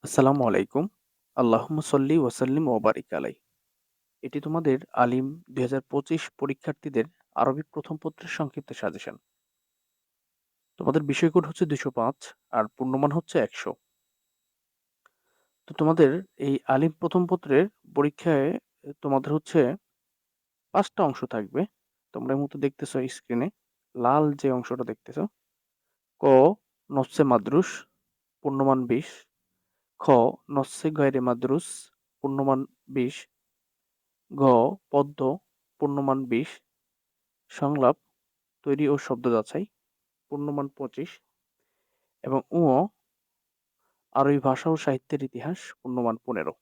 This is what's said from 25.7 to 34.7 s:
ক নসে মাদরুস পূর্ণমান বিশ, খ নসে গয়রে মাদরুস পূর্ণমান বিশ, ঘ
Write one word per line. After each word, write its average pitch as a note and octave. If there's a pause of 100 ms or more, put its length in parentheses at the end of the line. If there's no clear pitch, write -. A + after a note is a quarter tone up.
ক - (680)
নসে C#3
মাদরুস B2+ (760)
পূর্ণমান C3+
বিশ, A#2+ (880)
খ - (440)
নসে C#3+
গয়রে C#3
মাদরুস B2+ (580)
পূর্ণমান C3+ (280)
বিশ, C3+ (1120)
ঘ C#3 (480)